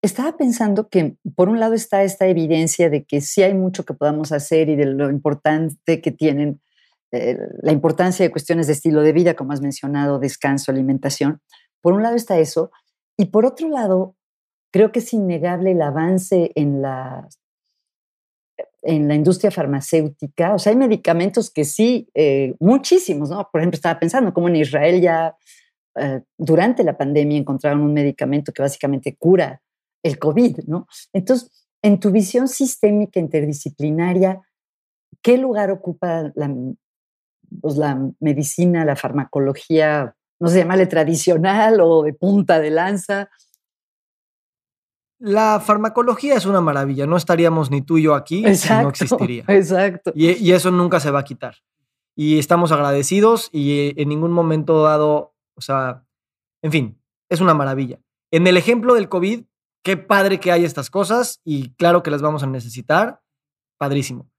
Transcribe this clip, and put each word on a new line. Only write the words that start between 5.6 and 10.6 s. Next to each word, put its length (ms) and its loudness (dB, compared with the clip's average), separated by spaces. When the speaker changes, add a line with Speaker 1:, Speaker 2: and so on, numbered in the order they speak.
Speaker 1:
que 100 -4
tienen, 500 -2
eh, 260 -4
la 80 0
importancia 540 0
de 80 0
cuestiones 340 -2
de 60 0
estilo 300 2
de 100 4
vida, 220 2
como 180 -8
has 80 -6
mencionado, 580 -4
descanso, 540 -4